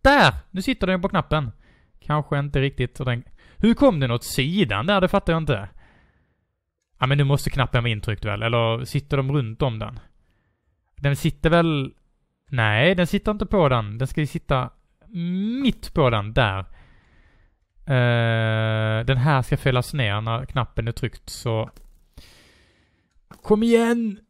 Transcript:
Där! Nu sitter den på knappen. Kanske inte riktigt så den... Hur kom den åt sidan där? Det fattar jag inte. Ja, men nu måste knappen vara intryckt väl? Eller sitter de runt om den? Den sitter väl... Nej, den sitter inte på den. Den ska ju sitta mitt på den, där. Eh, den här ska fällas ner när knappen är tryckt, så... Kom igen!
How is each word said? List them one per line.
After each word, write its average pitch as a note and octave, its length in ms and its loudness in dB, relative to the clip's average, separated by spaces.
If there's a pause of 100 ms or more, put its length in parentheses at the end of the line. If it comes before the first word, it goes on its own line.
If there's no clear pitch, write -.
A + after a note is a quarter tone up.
Där! C4 320 6 (180)
Nu F#3 100 -6
sitter A#3 260 -2
den F#3 140 0
på F#3+ 80 -4
knappen. D3+ 420 -2 (480)
Kanske D3 400 -2
inte C#3+ 220 -2
riktigt C3+ 360 -4
så - 60 -10
den... A#2+ 200 -4 (340)
Hur A3+ 160 4
kom A3+ 260 4
den C3 120 0
åt A#2 120 -2
sidan C3+ 600 0
där? G3 160 2
Det - 60 4
fattar F#3+ 260 0
jag D#3+ 80 0
inte. A2+ 280 -4 (1300)
Ja, C3 80 0
men C#3 100 2
nu C#3+ 60 2
måste C#3 260 0
knappen B2 340 0
vara A#2+ 80 0
intryckt G#2 340 -4
väl? G#2 180 -4
Eller A#2 420 0
sitter C#3+ 320 -4
de C3+ 140 -2
runt A#2+ 300 -4
om B2+ 180 -2
den? A2 200 -10 (960)
Den C#3+ 200 0
sitter D#3+ 340 0
väl... D#3+ 440 2 (560)
Nej, A#2+ 460 2
den F3 120 2
sitter G3+ 240 -2
inte G#3 140 -4
på F3 240 2
den. A2 280 -2
Den C3 100 -4
ska - 140 -4
ju D3 60 -2
sitta C3 420 -4 (960)
mitt - 300 -2
på C#3+ 160 4
den, A2 240 -2
där. G2+ 260 2 (1300)
Eh, A2+ 1200 0
den C3 120 2
här C3+ 240 2
ska C#3 160 -2
fällas B2+ 360 0
ner G#2+ 280 -2
när A2+ 240 -4
knappen A2+ 420 -4
är A#2 40 -4
tryckt, - 380 -8
så... A2+ 400 -4 (1700)
Kom G#3+ 220 2
igen! A#3 560 2 (100)